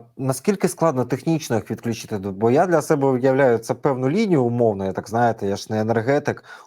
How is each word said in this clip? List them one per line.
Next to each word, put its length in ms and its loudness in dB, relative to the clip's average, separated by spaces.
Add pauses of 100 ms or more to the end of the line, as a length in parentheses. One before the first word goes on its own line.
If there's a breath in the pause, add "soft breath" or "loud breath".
(180)
наскільки 500 -2
складно 380 0
технічно 500 -2
їх 160 -2
відключити? 460 -6
Бо 340 -2
я 160 4
для 140 2
себе 260 2
уявляю, 500 4
це 160 -4
певну 360 -2
лінію 340 2
умовно, 420 0
я 80 -2
так, 160 -8
знаєте, 380 0
я 80 -2
ж 140 -10
не 120 -2
енергетик, 600 -2 (240 loud breath)